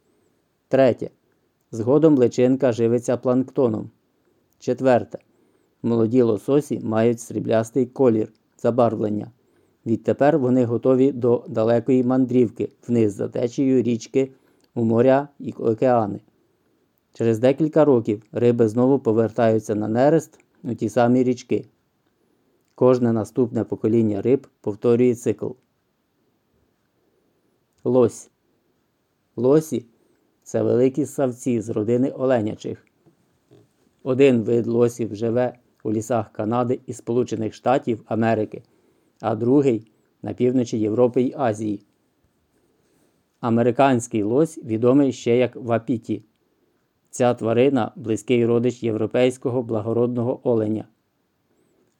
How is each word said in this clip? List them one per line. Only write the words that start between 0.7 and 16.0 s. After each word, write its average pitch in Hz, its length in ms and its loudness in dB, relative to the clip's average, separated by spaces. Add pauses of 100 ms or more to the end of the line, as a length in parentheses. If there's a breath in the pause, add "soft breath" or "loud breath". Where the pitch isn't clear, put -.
Згодом 143 460 0
личинка 127 540 0
живиться 117 460 -2
планктоном. 123 720 -2 (680)
Четверте. 127 600 0 (640)
Молоді 117 380 2
лососі 120 600 0
мають 113 380 0
сріблястий 113 640 -2
колір, 117 480 0 (240)
забарвлення. 113 760 -2 (540)
Відтепер 135 540 0
вони 127 260 2
готові 127 460 2
до 120 360 0
далекої 117 560 0
мандрівки 123 640 0 (180)
вниз 113 260 2
за 110 140 -6
течією 127 540 0
річки 123 500 -2 (440 soft breath)
у 120 80 -2
моря 123 440 4 (120)
і - 120 -10
океани. 113 680 0 (920)